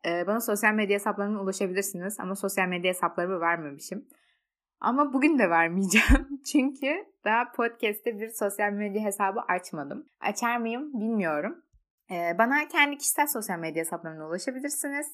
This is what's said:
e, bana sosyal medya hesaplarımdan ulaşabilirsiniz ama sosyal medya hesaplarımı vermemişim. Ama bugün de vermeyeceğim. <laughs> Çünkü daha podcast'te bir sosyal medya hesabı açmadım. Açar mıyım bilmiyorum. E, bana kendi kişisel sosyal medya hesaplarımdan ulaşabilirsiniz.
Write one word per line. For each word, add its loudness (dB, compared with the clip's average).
e, 0
bana 0
sosyal 2
medya 2
hesaplarımdan -2
ulaşabilirsiniz -2
ama -4
sosyal 0
medya 0
hesaplarımı 0
vermemişim. -4
Ama 2
bugün 6
de 6
vermeyeceğim. 4
<laughs> -10
Çünkü 0
daha 2
podcast'te -2
bir -8
sosyal -2
medya -2
hesabı 0
açmadım. -4
Açar -2
mıyım -6
bilmiyorum. -2
E, -2
bana 4
kendi 2
kişisel 0
sosyal -4
medya -2
hesaplarımdan -6
ulaşabilirsiniz. -4